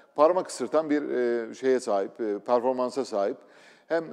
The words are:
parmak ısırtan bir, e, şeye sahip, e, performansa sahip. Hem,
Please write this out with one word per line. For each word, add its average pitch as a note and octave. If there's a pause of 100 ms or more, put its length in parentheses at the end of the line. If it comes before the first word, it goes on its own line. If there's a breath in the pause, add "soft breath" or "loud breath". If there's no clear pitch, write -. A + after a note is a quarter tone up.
(160 soft breath)
parmak E3
ısırtan D3+
bir, D3
e, A#2+
şeye C3
sahip, G#2+
e, G#2
performansa B2
sahip. G#2 (500 soft breath)
Hem, E3